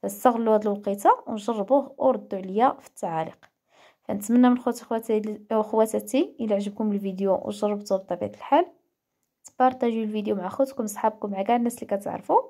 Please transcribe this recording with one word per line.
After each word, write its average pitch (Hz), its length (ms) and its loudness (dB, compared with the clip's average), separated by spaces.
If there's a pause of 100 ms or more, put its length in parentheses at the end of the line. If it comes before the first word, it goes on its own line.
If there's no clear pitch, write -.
فاستغلوا 220 540 2
هذه 214 60 2
الوقيته 202 480 0 (160)
وجربوه 233 720 0
وردوا 214 400 0
عليا 208 420 0
في - 80 -20
التعاليق. 160 560 -8 (580)
فنتمنى 233 460 2
من 247 100 4
خوتي 240 260 -4
خواتي، 214 540 -2 (240)
خواتاتي 220 800 0
الا 214 140 0
عجبكم 202 380 -2
الفيديو 196 520 0
وجربتوه 208 540 -2
بطبيعه 190 320 -6
الحال 320 360 2 (760)
تبارطاجيو 254 580 0
الفيديو 214 340 -2
مع 185 120 -6
خوتكم، 262 380 -2
صحابكم، 214 440 -4
مع 196 120 -4
كاع 233 140 2
الناس 240 260 -2
اللي - 140 -4
كتعرفوا 196 540 0